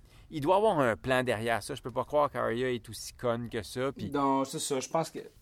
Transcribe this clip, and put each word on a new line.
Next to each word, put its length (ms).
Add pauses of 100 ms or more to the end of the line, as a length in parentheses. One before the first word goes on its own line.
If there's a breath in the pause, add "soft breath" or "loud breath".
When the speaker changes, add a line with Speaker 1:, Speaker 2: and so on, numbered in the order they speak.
(320 soft breath)
Speaker 1:
il 100
doit 160
avoir 220
un 160
plan 280
derrière 400
ça. 120
Je 60
peux 100
pas 120
croire 280
qu'Arya 400
est 180
aussi 240
conne 360
que 140
ça. 280
Puis 200
Speaker 2:
Non, 320
c'est 160
ça. 200
Je 100
pense 200
que, 100 (220)